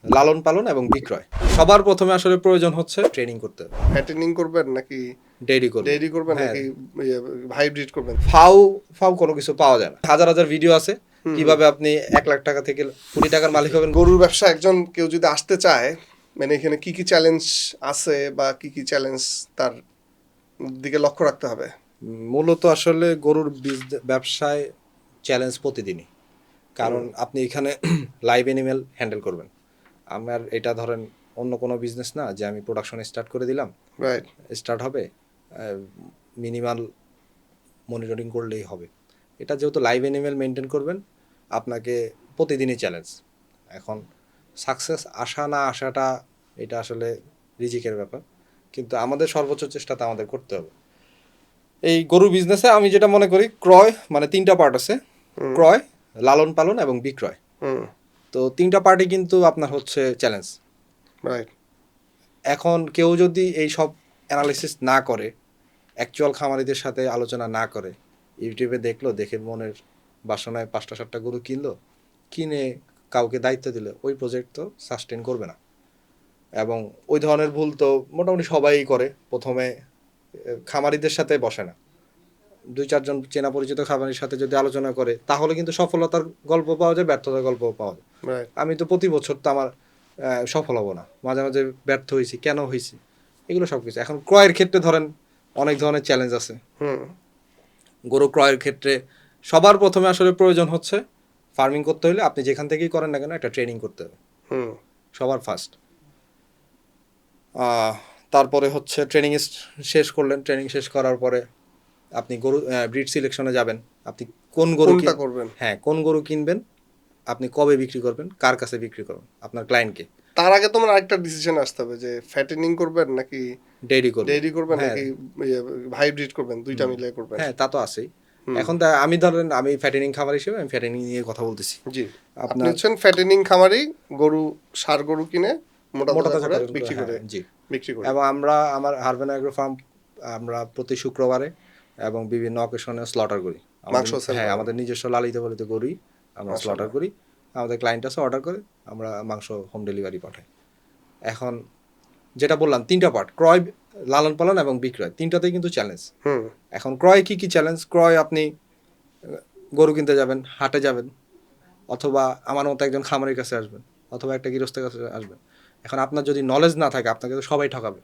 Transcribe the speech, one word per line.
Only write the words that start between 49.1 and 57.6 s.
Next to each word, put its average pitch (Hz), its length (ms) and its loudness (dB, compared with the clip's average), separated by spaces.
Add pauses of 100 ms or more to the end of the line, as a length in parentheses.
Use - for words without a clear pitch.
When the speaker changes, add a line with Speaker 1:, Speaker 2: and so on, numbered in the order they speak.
Speaker 1:
সর্বোচ্চ 147 380 -4
চেষ্টা 135 300 -10
তো 120 100 -6
আমাদের 113 200 -6
করতে 104 320 -10
হবে। 85 120 -12 (1120)
এই 165 220 2
গরু 180 260 6
বিজনেসে 190 380 2
আমি 208 220 6
যেটা 202 180 6
মনে 202 200 6
করি, 196 220 4 (100)
ক্রয়, 185 320 10 (200)
মানে, 147 160 2
তিনটা 190 280 4
পার্ট 131 200 6
আছে, 196 180 -2
Speaker 2:
হুম। - 600 -8
Speaker 1:
ক্রয়, 170 260 8 (360)
লালন 143 380 4
পালন 175 260 2
এবং 131 200 0
বিক্রয়। 131 360 -6 (260)